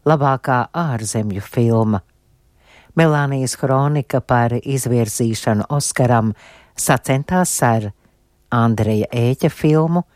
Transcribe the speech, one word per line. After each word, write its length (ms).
Labākā 540
ārzemju 720
filma. 640
Melānijas 640
Hronika 640
par 320
izvirzīšanu 1200
Oskaram 640
sacentās 880
ar 240
Andreja 560
Ēķa 400
filmu 560